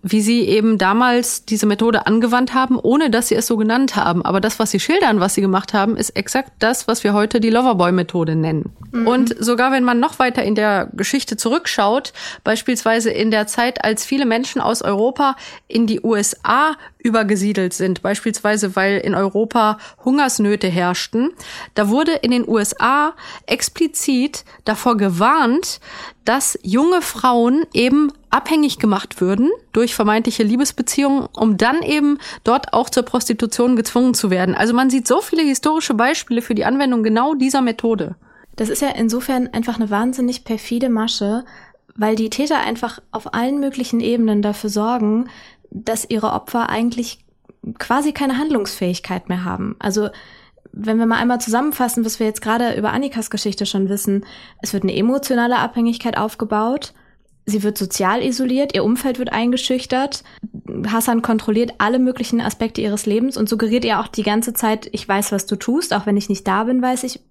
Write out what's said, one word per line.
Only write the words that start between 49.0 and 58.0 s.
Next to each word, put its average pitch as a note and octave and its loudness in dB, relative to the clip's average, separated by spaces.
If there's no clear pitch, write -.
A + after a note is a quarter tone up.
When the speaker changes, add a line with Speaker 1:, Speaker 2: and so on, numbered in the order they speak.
Speaker 2:
mehr F3+ -2
haben. F#3 -6
Also, G#3 0
wenn A3 -2
wir A#3 2
mal A3+ 2
einmal A#3+ 0
zusammenfassen, A#3+ 0
was A3 -6
wir A3 2
jetzt G#3+ -4
gerade A#3 0
über G#3 0
Annikas C4 -2
Geschichte G3+ -4
schon G3 0
wissen, G3+ -2
es G#3+ -6
wird G3 -2
eine F#3+ 0
emotionale A#3+ 0
Abhängigkeit A#3 -2
aufgebaut, A3 -2
sie G3+ 0
wird G#3 -2
sozial F#3+ -2